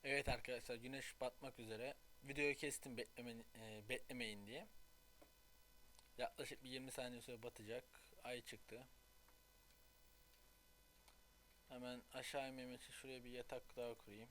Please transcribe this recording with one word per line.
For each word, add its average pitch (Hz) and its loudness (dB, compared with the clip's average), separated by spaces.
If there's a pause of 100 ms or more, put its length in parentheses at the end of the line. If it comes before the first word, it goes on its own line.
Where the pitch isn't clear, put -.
Evet 139 8
arkadaşlar, 123 4
güneş 127 0
batmak 127 0
üzere. 113 0 (280)
Videoyu 143 8
kestim 135 2
bekleme-, 120 -2 (100)
e, 107 -4
beklemeyin 113 2
diye. 151 -4 (1500)
Yaklaşık - 2
bir 127 -4
yirmi 131 0
saniye 123 2
sonra 117 -4
batacak. 117 0 (400)
Ay 123 2
çıktı. 117 -6 (2750)
Hemen 123 0 (100)
aşağı 135 4
inmem 127 0
için - -8
şuraya 131 -4
bir 123 -4
yatak 123 -2
daha 120 2
kurayım. 110 -8